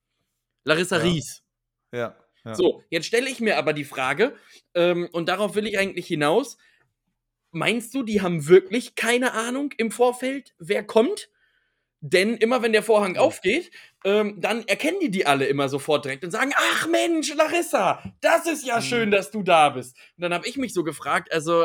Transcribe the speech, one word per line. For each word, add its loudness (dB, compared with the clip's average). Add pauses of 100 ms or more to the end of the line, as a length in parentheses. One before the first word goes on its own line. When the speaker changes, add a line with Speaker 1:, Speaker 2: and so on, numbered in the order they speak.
(640)
Speaker 1:
Larissa 0
Speaker 2:
Ja. 0
Speaker 1:
Ries. -2 (500)
Speaker 2:
Ja, -6 (280)
ja. -12
Speaker 1:
So, 0
jetzt -4
stelle -2
ich -12
mir 0
aber 0
die -6
Frage, -2 (400)
ähm, 2
und -2
darauf -2
will -2
ich -4
eigentlich -4
hinaus: 0 (960)
Meinst -6
du, -4
die -2
haben -2
wirklich 4
keine 0
Ahnung -4
im -2
Vorfeld, -2
wer -4
kommt? 2 (720)
Denn 2
immer 2
wenn 0
der 4
Vorhang 2
Speaker 2:
Ja. 2
Speaker 1:
aufgeht, 0 (340)
ähm, 0
dann -2
erkennen -2
die 0
die 0
alle 4
immer 2
sofort 0
direkt -8
und -10
sagen, -2
„Ach 0
Mensch, 0
Larissa, 0 (200)
das 2
ist -4
ja 0
Speaker 2:
Mhm. -2
Speaker 1:
schön, 0
dass 2
du -6
da 6
bist.“ -8 (200)
Und -10
dann -2
hab -4
ich -8
mich -4
so 0
gefragt, -4
also 2